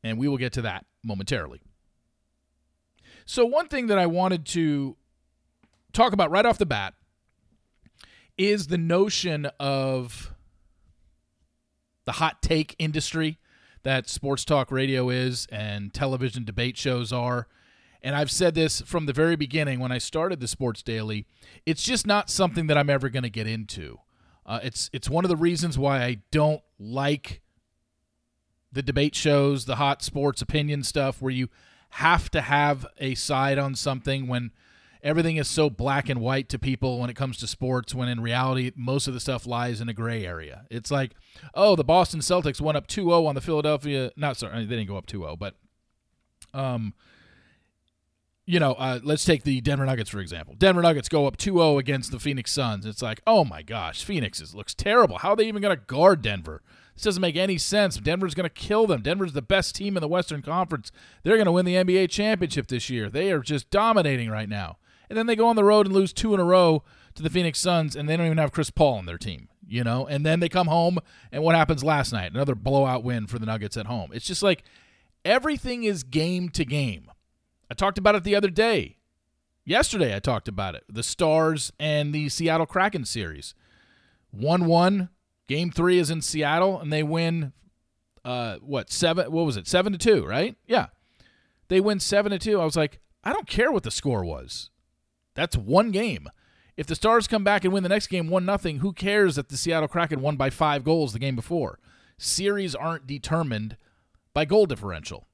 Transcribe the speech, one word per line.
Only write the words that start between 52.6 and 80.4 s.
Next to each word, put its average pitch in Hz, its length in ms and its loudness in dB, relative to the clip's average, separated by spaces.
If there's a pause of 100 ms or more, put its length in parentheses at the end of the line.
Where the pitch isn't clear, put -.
It's 107 160 -10
like, 110 260 -6
"Oh 220 160 6
my 80 200 -4
gosh, 87 420 -8
Phoenix 147 340 -4
is, 80 160 -14
looks - 200 -12
terrible. 208 420 4
How 180 140 -2
are 202 60 4
they 220 120 4
even 208 140 -4
gonna 196 140 2
guard 156 440 6
Denver? 85 400 -6 (340)
This - 100 -12
doesn't 190 180 0
make 165 140 0
any 185 200 0
sense. 196 400 0
Denver's 170 380 0
gonna 170 160 -2
kill 214 360 2
them. 151 140 2
Denver's 165 320 -2
the 139 80 -4
best 190 340 0
team 196 220 -4
in 165 60 -2
the 147 60 -4
Western 160 340 -2
Conference. 160 500 -4 (300)
They're 220 160 6
gonna 196 140 4
win 180 120 4
the 180 140 2
N 185 80 4
B 180 100 4
A 190 100 4
championship 180 600 -2
this 123 240 -6
year. 110 180 -4
They 170 240 -2
are 151 80 0
just 139 300 -4
dominating 175 580 4
right 107 180 -4
now." 98 300 -6 (320)
And 208 80 -6
then 226 100 0
they 233 80 2
go 226 140 6
on 226 80 4
the 208 80 4
road 208 220 8
and 190 80 -2
lose 190 180 4
two 214 220 0
in 190 60 2
a 175 40 4
row 175 400 6 (320)
to 156 80 -10
the 160 60 -2
Phoenix 170 280 0
Suns, 165 380 0
and 147 120 -6
they 160 80 2
don't 170 100 2
even 160 120 2
have 147 140 2
Chris 151 180 -2
Paul 139 280 4
on 90 80 -10
their 85 120 -8
team, 82 300 -12 (180)
you 120 160 -4
know? 120 240 -2
And 143 180 -4
then 160 140 4
they 170 100 2
come 180 200 2
home, 170 320 2 (320)
and 147 100 -4
what 165 140 6
happens 151 260 4
last 143 300 0
night? 92 180 -4
Another 131 240 0
blowout 131 480 2
win 120 240 -4
for 117 140 -8
the 110 60 -6
Nuggets 107 300 -6
at 104 100 -8
home. 104 260 -8
It's - 120 -12
just 180 160 -6
like, 196 220 2 (640)
everything 254 580 0
is 190 220 -2
game 170 460 -2
to 160 140 -2
game. 120 460 -4 (580)
I - 60 -12
talked 190 240 0
about 208 160 6
it 190 80 0
the 202 140 0
other 202 140 2
day. 202 480 0 (680)
Yesterday 170 500 0
I 101 60 -6
talked 113 260 -2